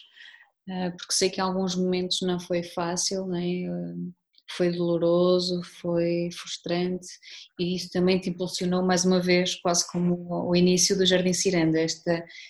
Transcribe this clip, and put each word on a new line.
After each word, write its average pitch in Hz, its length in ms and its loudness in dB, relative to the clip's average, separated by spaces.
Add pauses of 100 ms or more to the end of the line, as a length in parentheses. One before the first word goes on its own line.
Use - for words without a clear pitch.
(680)
Ah, 185 280 -4
porque - 180 -8
sei 190 160 0
que 196 100 -6
em 190 40 0
alguns 185 320 -2
momentos 180 460 -2
não 180 180 -2
foi 175 220 -2
fácil, 180 640 -4
né? 180 420 -2
Ah, 175 260 -6 (540)
foi 180 220 0
doloroso, 175 920 2 (180)
foi 170 520 0
frustrante 180 760 -4 (500)
e 180 180 -2
isso 175 140 -8
também 180 300 2
te 180 100 -4
impulsionou 180 520 -2
mais 185 220 2
uma 185 160 4
vez, 180 360 2
quase 175 340 0
como 175 240 0
o, 175 360 -4
o 175 60 4
início 180 400 6
do 185 100 2
Jardim 185 260 4
Ciranda. 160 480 2
Esta, 165 440 -2 (260)